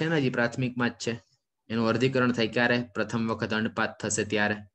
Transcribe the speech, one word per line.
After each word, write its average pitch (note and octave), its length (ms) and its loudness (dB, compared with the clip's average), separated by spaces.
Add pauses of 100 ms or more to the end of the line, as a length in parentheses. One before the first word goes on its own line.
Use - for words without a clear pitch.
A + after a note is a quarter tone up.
છે D#3+ 80 0
ને, E3 80 2
હજી C3 140 2
પ્રાથમિકમાં A#2+ 600 0
જ - 20 -10
છે. - 320 -6 (440)
એનું A2+ 200 0
અર્ધીકરણ B2 440 2
થાય A#2 160 0
ક્યારે? A#2+ 360 2 (100)
પ્રથમ A2+ 340 -2
વખત A2 260 -2
અંડપાત A2 460 -2
થશે G#2+ 240 -2
ત્યારે. G#2 320 0 (180)